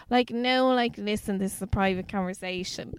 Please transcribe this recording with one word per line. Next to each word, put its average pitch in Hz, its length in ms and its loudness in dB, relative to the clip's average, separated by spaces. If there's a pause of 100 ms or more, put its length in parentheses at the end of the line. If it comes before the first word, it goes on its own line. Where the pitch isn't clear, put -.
like, 247 220 4
no, 254 440 2
like, 240 220 2
"Listen, 208 420 -2
this 190 180 -2
is - 60 -8
a 190 40 -6
private 190 420 2
conversation." 185 920 -4